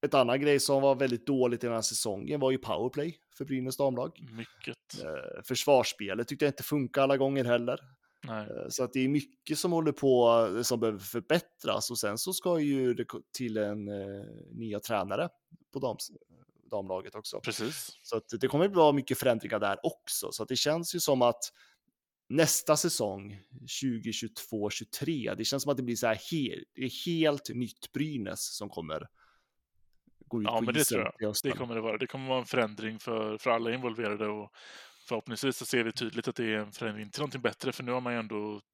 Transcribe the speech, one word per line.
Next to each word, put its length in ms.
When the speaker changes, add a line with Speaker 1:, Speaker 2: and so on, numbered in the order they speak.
Speaker 1:
ett 80
annan 280
grej 180
som 220
var 140
väldigt 320
dåligt 360
i 40
den 80
här 60
säsongen 580
var 120
ju 60
powerplay 600
för 80
Brynäs 320
damlag. 540
Speaker 2:
Mycket. 720
Speaker 1:
Eh, 400
försvarsspelet 840
tyckte 180
jag 60
inte 120
funkar 380
alla 160
gånger 280
heller. 340
Speaker 2:
Nej. 260
Speaker 1:
Eh, 200
så 140
att 100
det 60
är 100
mycket 500
som 120
håller 200
på, 540
eh, 60
som 180
behöver 200
förbättras. 920
Och 80
sen 180
så 160
ska 260
ju 340
det 120
ko-, 160
till 200
en, 300
eh, 380
nya 280
tränare 500
på 60
dams-, 320
damlaget 440
också. 240
Speaker 2:
Precis. 600
Speaker 1:
Så 160
att 80
det 60
kommer 180
att 100
vara 160
mycket 280
förändringar 400
där 240
också. 480
Så 120
att 60
det 60
känns 400
ju 40
som 220
att 300
nästa 480
säsong, 640
tjugo 440
tjugotvå 580
tjugotre, 680
det 100
känns 180
som 80
att 60
det 60
blir 120
så 120
här 80
he-, 480
det 60
är 240
helt 480
nytt 400
Brynäs 640
som 120
kommer 380
gå 140
ut 60
Speaker 2:
Ja, 80
Speaker 1:
på 100
Speaker 2:
men 80
det 60
Speaker 1:
isen 160
Speaker 2:
tror 100
jag. 120
Speaker 1:
till 100
hösten. 240
Speaker 2:
Det 60
kommer 180
det 60
vara. 160
Det 100
kommer 220
vara 100
en 60
förändring 540
för, 380
för 120
alla 240
involverade, 540
och 220
förhoppningsvis 500
så 80
ser 180
vi 80
tydligt 360
att 80
det 180
är 40
en 140
förändring 380
till 120
någonting 200
bättre, 300
för 120
nu 80
har 100
man 120
ju 60
ändå 420